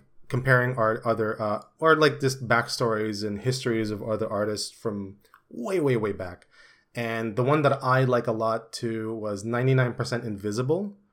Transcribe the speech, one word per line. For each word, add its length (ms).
comparing 480
art, 280
other, 340
uh, 220
or, 180
like, 240
just 260
backstories 800
and 140
histories 500
of 100
other 300
artists 400
from 460
way, 320
way, 160
way 160
back. 340
And 400
the 80
one 200
that 200
I 220
like 220
a 40
lot, 400
too, 420
was 300
ninety-nine 500
percent 300
Invisible. 720